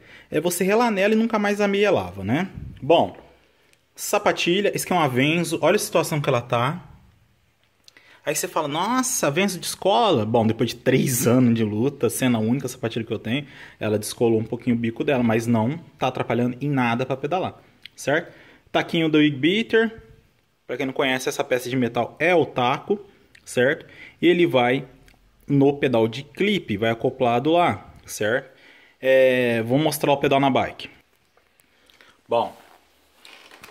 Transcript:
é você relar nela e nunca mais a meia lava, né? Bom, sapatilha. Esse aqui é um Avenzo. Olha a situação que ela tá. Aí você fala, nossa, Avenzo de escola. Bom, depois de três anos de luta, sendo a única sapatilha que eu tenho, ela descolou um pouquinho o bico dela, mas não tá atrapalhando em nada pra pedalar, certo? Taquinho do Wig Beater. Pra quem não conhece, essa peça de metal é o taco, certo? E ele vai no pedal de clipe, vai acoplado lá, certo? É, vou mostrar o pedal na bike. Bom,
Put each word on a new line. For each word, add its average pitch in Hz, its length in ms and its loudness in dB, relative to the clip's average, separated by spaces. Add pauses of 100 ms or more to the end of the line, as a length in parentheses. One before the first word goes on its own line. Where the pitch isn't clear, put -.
(300)
é 151 100 -2
você 175 240 -2
relar 226 280 2
nela 202 240 2
e - 20 2
nunca 226 220 0
mais 202 200 -2
a 202 80 2
meia 202 220 2
lava, 95 340 -2
né? 139 240 -2 (320)
Bom, 135 380 2 (800)
sapatilha. 196 800 0
Esse - 100 -6
aqui - 80 -4
é 180 40 0
um - 20 2
Avenzo. 151 640 0
Olha 185 140 2
a - 20 0
situação 160 420 -2
que 143 80 -2
ela 127 120 0
tá. 127 380 -2 (1400)
Aí 151 120 -4
você 180 120 -4
fala, 165 200 -4
nossa, 202 580 -2
Avenzo 175 340 0
de 151 60 -12
escola. 190 640 2
Bom, 113 180 2
depois 113 240 0
de - 60 -8
três 131 500 0
anos 120 300 6
de 113 80 0
luta, 113 440 -2
sendo 123 300 0
a - 20 -2
única 127 280 -2
sapatilha 117 360 -6
que - 80 -8
eu 107 60 -4
tenho, 135 300 -6 (320)
ela 107 180 0
descolou 113 420 2
um 117 60 -4
pouquinho 120 300 -2
o 117 40 -2
bico 113 240 -4
dela, 139 200 0
mas 113 240 2
não 120 320 0 (180)
tá - 80 -2
atrapalhando 123 560 -2
em 143 80 -4
nada 123 340 0
pra 131 140 -4
pedalar, 151 380 -6 (400)
certo? 160 360 -2 (400)
Taquinho 160 380 0
do 156 80 2
Wig 147 180 4
Beater. 220 680 0 (640)
Pra 123 100 -8
quem 139 80 -4
não 131 80 -6
conhece, 131 340 -2
essa - 160 -4
peça 123 240 -2
de 123 80 -4
metal 120 440 -2
é 175 160 2
o 151 100 2
taco, 135 580 -2 (400)
certo? 131 440 0 (340)
E 160 60 4
ele 175 180 4
vai 131 400 0 (600)
no 143 280 4
pedal 123 320 2
de 117 140 -6
clipe, 185 560 -2
vai 113 140 0
acoplado 127 640 0
lá, 160 380 0 (140)
certo? 113 500 -4 (460)
É, 127 600 4
vou 123 160 0
mostrar 147 320 0
o 139 60 4
pedal 139 220 2
na 139 80 2
bike. - 400 -2 (1400)
Bom, 117 280 -2 (1160)